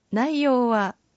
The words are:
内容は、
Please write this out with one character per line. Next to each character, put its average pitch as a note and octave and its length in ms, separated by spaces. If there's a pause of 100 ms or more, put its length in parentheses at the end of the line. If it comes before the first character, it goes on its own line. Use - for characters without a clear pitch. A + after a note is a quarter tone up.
(120)
内 C#4+ 300
容 B3 280
は、 G#3 260 (220)